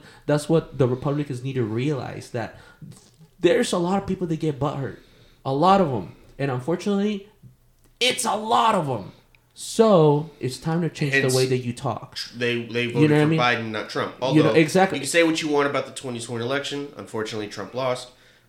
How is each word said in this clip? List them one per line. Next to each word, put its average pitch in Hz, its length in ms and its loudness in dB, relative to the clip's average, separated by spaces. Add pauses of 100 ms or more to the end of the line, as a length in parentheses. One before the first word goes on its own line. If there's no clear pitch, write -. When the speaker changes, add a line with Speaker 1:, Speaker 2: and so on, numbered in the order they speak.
(260)
Speaker 1:
that's 147 220 0
what 156 300 0
the 135 80 4
Republicans 139 560 -2
need 131 120 -6
to 127 100 0
realize, 117 680 -4
that - 300 -8 (800)
there's 233 320 4
a 190 60 0
lot 180 220 0
of 196 60 -10
people 185 220 -4
that 160 100 -2
get 151 220 -4
butthurt, 135 380 -4 (460)
a 135 80 -2
lot 180 280 4
of 175 80 2
'em. 110 240 -4 (260)
And 139 140 -2
unfortunately, 196 760 -2 (680)
it's - 260 0
a 202 120 -2
lot 226 400 2
of 160 120 -2
'em. 104 220 -6 (440)
So 156 840 4
it's 127 200 -6
time 165 240 -2
to 160 60 -2
change 147 280 -4
Speaker 2:
And 135 120 4
Speaker 1:
the 127 80 2
way 131 60 4
Speaker 2:
s- 131 60 0
Speaker 1:
that 127 100 0
you 120 140 -6
talk. - 440 -8 (200)
Speaker 2:
They, 120 260 -2
they 117 220 -4
Speaker 1:
You 117 80 -4
Speaker 2:
voted 151 180 4
Speaker 1:
know 147 60 6
what 151 200 4
Speaker 2:
for 123 60 2
Speaker 1:
I 123 140 2
mean? 113 100 -6
Speaker 2:
Biden, 110 60 -6
not 110 180 -6
Trump. 110 240 -4
Speaker 1:
You - 60 -12
know, 147 300 4
Speaker 2:
Although - 100 0
Speaker 1:
exactly. 175 380 2
Speaker 2:
you - 20 -6
can 135 100 -6
say 170 140 6
what 160 180 0
you 160 60 -2
want 143 200 2
about 131 180 -4
the - 60 -16
twenty 120 280 -10
twenty 117 240 -6
election. 143 520 -6
Unfortunately, 107 520 -8
Trump 101 260 -12
lost. 123 360 -4 (380)